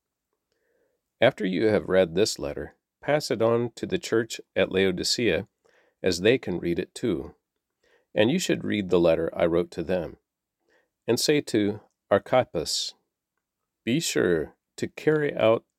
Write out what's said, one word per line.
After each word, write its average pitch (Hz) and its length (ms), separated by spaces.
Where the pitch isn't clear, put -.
After - 260
you 110 200
have 101 220
read 90 260
this 101 240
letter, 71 360
pass 147 280
it 110 120
on 117 340
to 107 100
the 92 120
church 117 420
at 95 160
Laodicea, 92 800
as 90 180
they 117 180
can 90 200
read 85 200
it - 160
too. 76 400
And 107 160
you 180 80
should - 260
read 104 240
the 90 100
letter 82 380
I 92 80
wrote 85 280
to 90 100
them. 82 340
And 117 140
say 147 220
to 107 380
Archippus, - 840
"Be 123 160
sure 90 560
to 107 120
carry 151 480
out 113 280